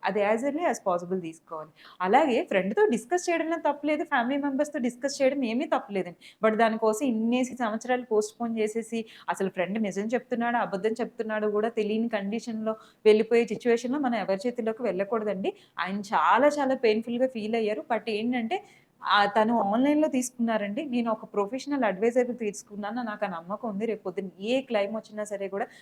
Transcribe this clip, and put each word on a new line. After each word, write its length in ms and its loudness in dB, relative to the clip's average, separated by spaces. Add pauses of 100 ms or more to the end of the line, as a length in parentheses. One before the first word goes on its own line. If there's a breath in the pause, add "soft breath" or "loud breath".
అది 180 0
as 220 2
early 220 -2
as 140 0
possible 420 -2
తీసుకోవాలి. 500 -12 (300 loud breath)
అలాగే 420 4
ఫ్రెండ్‌తో 440 2
డిస్కస్ 380 0
చేయడంలో 360 0
తప్పులేదు, 420 0
ఫ్యామిలీ 340 0
మెంబర్స్‌తో 420 -2
డిస్కస్ 360 -2
చేయడం 280 2
ఏమీ 220 -2
తప్పులేదండి. 540 -4 (200 loud breath)
but 160 4
దానికోసం 500 2
ఇన్నేసి 520 0
సంవత్సరాలు 480 -2
పోస్ట్‌పోన్ 520 -2
చేసేసి, 440 -2 (280 loud breath)
అసలు 200 -2
ఫ్రెండ్ 320 -2
నిజం 260 -2
చెప్తున్నాడో, 500 -2
అబద్ధం 420 0
చెప్తున్నాడో 520 -4
కూడా 180 0
తెలియని 400 -2
కండిషన్‌లో 680 -4 (300 loud breath)
వెళ్ళిపోయే 420 6
సిచ్యువేషన్‌లో 520 0
మనం 200 0
ఎవరి 220 0
చేతిలోకి 420 -2
వెళ్ళకూడదండి. 680 -2 (280 soft breath)
ఆయన 280 -4
చాలా, 420 6
చాలా 280 0
పెయిన్‌ఫుల్‌గా 500 2
ఫీల్ 280 -4
అయ్యారు. 320 -2
but 220 -2
ఏంటంటే, 500 -2 (420 soft breath)
ఆ, 240 4
తను 360 4
ఆన్‌లైన్‌లో 460 4
తీసుకున్నారండి. 800 -2
నేను 260 -2
ఒక 140 -4
ప్రొఫెషనల్ 580 -2
అడ్వైజర్‌ని 540 2
తీసుకున్నాను, 680 -6
నాకు 220 -4
ఆ 40 -4
నమ్మకం 400 -8
ఉంది. 160 -4
రేపు 180 -4
పొద్దున్న 280 -6 (120)
ఏ 180 0
క్లెయిమ్ 340 -2
వచ్చినా 280 -8
సరే 240 -6
కూడా, 200 -4 (140 loud breath)